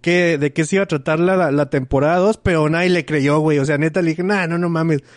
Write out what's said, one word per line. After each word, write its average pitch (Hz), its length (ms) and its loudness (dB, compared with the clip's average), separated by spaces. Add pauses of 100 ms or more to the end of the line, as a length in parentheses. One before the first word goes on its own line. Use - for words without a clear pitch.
que 170 380 2
de 143 140 0
qué 160 120 0
se 190 120 -2
iba 196 80 2
a - 40 -6
tratar 156 320 -2
la, 185 160 2
la, 170 160 2
la 143 180 0
temporada 139 480 0
dos, 214 200 0
pero 160 300 0
nadie 175 220 0
le 170 140 0
creyó, 147 360 0
güey. 151 180 2
O 135 60 0
sea, 147 140 0
neta, 160 240 0
le 165 80 0
dije, 165 120 -4
"Nah, 190 240 -2
no, 170 120 -4
no 175 100 -2
mames. 160 340 -2 (140)